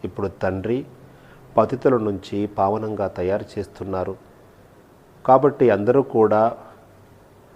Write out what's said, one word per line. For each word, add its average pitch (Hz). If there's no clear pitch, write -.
ఇప్పుడు 98
తండ్రి 98
పతితుల 127
నుంచి 104
పావనంగా 101
తయారు 95
చేస్తున్నారు. 95
కాబట్టి 135
అందరూ 110
కూడా 110